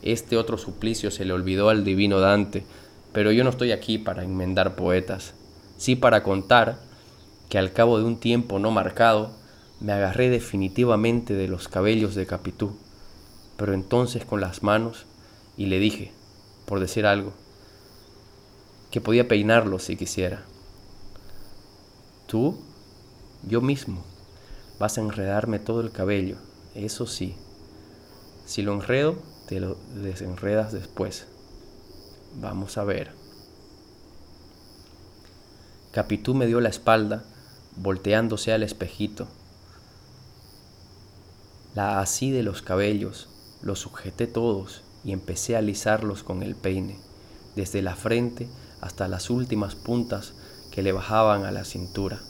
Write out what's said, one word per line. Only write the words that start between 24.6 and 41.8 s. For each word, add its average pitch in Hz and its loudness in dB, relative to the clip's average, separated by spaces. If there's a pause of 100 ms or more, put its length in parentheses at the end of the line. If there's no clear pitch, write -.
vas 104 -2
a 113 -2
enredarme 107 -2
todo 113 -2
el 113 -6
cabello, 95 -2 (360)
eso 110 -6
sí. 90 -8 (1080)
Si - -6
lo 101 -2
enredo, 135 0 (300)
te 95 -6
lo 92 -4 (200)
desenredas 98 -2
después. 95 -8 (1120)
Vamos 98 -8
a 101 -2
ver. 98 -4 (2750)
Capitú 104 -2
me 123 2
dio 117 4
la 113 2
espalda, 110 2 (500)
volteándose 104 0
al 110 2
espejito. - -6 (2500)
La 101 0